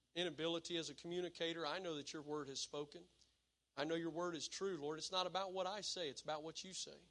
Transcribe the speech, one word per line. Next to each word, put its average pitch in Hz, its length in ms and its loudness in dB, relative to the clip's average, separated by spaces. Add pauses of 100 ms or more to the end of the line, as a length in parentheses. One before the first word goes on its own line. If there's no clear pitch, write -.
(160)
inability 165 600 2
as 147 120 0
a 143 60 -8
communicator, 170 680 0
I 156 140 2
know 175 160 0
that 139 160 -4
your 160 100 -4
word 147 280 -2
has 131 100 -4
spoken. 147 420 -4 (760)
I 143 80 4
know 160 100 4
your 165 140 2
word 170 260 2
is 135 120 -2
true, 190 320 0
Lord. 151 200 0
It's - 120 -2
not 185 140 4
about 185 280 0
what 185 120 2
I 202 160 0
say. 170 280 0
It's 123 120 -6
about 151 220 0
what 160 200 -4
you 185 100 -8
say. 147 260 -6 (120)